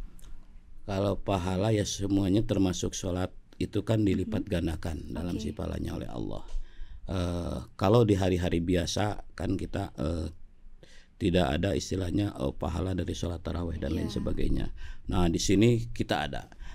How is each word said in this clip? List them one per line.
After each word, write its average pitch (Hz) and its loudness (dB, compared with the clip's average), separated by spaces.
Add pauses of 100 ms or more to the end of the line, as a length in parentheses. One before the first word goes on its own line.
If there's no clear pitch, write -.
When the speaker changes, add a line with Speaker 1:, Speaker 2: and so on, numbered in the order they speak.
(840)
Speaker 1:
Kalau 98 0
pahala 95 0
ya 104 2
semuanya 98 2
termasuk 95 0
sholat 90 -2 (300)
itu - -2
kan 110 2
dilipat 95 0
Speaker 2:
Mhm. - -6
Speaker 1:
gandakan 82 -2 (140)
dalam 87 -4
Speaker 2:
Oke. - -4
Speaker 1:
si 85 -4
pahalanya 82 -6
oleh 69 -6
Allah. 52 -6 (580)
Eh, 87 -2 (160)
kalau 110 6
di 104 6
hari-hari 90 2
biasa 87 0 (300)
kan 95 -2
kita, 90 -4
eh, 82 -2 (840)
tidak 87 4
ada 85 2
istilahnya, 92 0
eh, 67 -2
pahala 85 -2
dari 87 -2
sholat 87 -4
tarawih 82 -4
dan 71 -2
lain 80 -2
Speaker 2:
Iya. - -4
Speaker 1:
sebagainya. - 2 (420)
Nah, 90 4
di 85 4
sini 110 6
kita 80 -2
ada. 71 -6 (260)